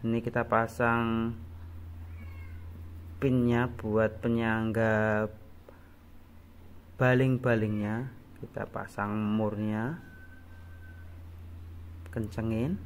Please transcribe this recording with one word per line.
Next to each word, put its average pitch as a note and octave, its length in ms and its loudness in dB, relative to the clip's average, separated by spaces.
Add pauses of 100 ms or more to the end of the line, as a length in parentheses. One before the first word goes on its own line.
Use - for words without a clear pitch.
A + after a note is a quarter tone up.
Ini A#2 160 2
kita A#2+ 240 0
pasang A2+ 880 4 (1800)
pinnya B2 560 6
buat A2 480 2
penyangga A2 1040 4 (1800)
baling-balingnya, B2 1120 4 (240)
kita - 320 -8
pasang G#2 480 -4
murnya, G#2+ 800 0 (2250)
kencengin. A2+ 720 0